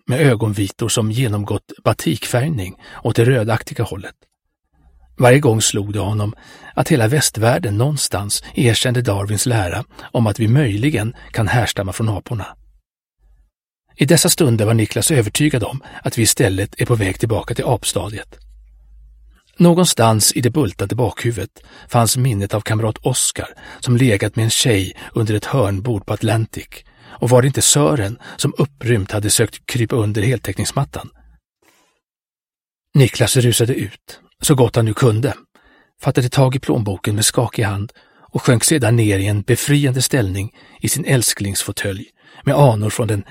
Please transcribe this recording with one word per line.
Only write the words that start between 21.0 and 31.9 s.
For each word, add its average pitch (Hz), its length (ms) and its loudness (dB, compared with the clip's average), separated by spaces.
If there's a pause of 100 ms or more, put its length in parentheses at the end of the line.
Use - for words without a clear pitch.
fanns 117 280 2
minnet 113 380 0
av 107 60 -2
kamrat 110 380 -2
Oscar - 500 -4 (320)
som 123 160 2
legat 110 400 2
med 110 80 0
en 110 60 0
tjej 98 460 0 (160)
under 110 220 0
ett 101 100 -2
hörnbord 101 640 -2
på 107 60 -6
Atlantic, 110 540 -2 (400)
och - 240 -4
var 123 120 8
det 135 40 2
inte 131 160 0
Sören 143 560 2 (180)
som - 220 -2
upprymt 117 540 -2
hade 104 180 -2
sökt - 360 -2
krypa 123 300 -2
under 107 260 0
heltäckningsmattan? - 880 -4 (1800)